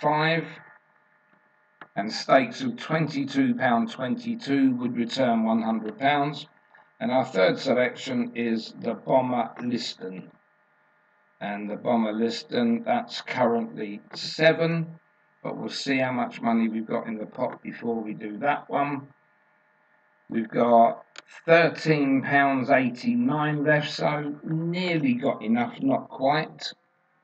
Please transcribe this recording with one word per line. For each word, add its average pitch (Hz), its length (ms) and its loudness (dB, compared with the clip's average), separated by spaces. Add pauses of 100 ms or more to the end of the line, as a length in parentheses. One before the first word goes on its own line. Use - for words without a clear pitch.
five. 156 440 2 (1500)
And 104 180 -6
stakes 135 480 2
of 120 160 -4
twenty-two 139 760 0
pound 117 380 2
twenty-two 127 840 0
would 120 220 -4
return 117 480 2
one 113 180 2
hundred 110 340 -4
pounds. 147 520 0 (500)
And 117 140 -2
our 127 120 4
third - 360 2
selection 123 720 0
is 117 460 -2
the 117 140 -4
Bomber 127 680 0
Liston. 95 680 -8 (1040)
And 101 300 -8
the 104 80 -6
Bomber 113 360 0
Liston, 117 680 0
that's - 380 -2
currently 113 800 -2 (140)
seven, 165 840 2 (440)
but 104 160 -8
we'll 107 100 -8
see 131 300 -2
how 127 120 0
much 120 300 -4
money 113 260 2
we've 110 200 -4
got 113 200 -4
in 110 120 -6
the 107 80 -8
pot - 360 -6
before 117 380 -4
we 107 140 -8
do 107 240 -10
that 135 320 -2
one. 143 380 -2 (1200)
We've 113 180 -2
got 117 560 4 (400)
thirteen 151 800 4
pounds 135 480 2
eighty-nine 135 920 2
left, 151 260 2
so 151 540 -2
nearly 165 680 0
got 117 300 -2
enough, 117 400 0
not 135 260 0
quite. 151 640 -2 (520)